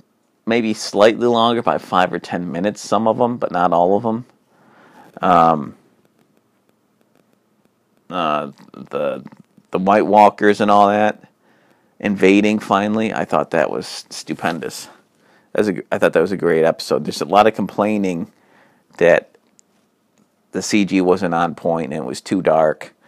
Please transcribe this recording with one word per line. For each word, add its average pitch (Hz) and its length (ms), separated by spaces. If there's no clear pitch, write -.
maybe 110 300
slightly 107 520
longer 117 360
by 73 160
five 90 340
or 87 60
ten 90 340
minutes, 98 300
some 110 260
of 110 100
'em, 120 200
but - 120
not 87 220
all 87 240
of 117 80
'em. 117 220
Um, 82 540
uh, 76 400
the, 67 500
the - 80
White 98 280
Walkers 104 540
and 104 100
all 104 180
that, 104 360
invading 104 600
finally, 104 540
I 67 120
thought 73 260
that 78 200
was - 400
stupendous. - 800
That - 80
was 107 80
a, - 140
I 101 60
thought 90 160
that 82 60
was 92 120
a 92 40
great 80 280
episode. 78 400
There's - 160
a 73 60
lot 101 200
of 110 80
complaining 101 800
that - 400
the 92 100
C 104 220
G 95 160
wasn't 90 340
on 82 200
point 82 380
and 78 100
it 62 40
was 64 140
too 92 220
dark. 78 520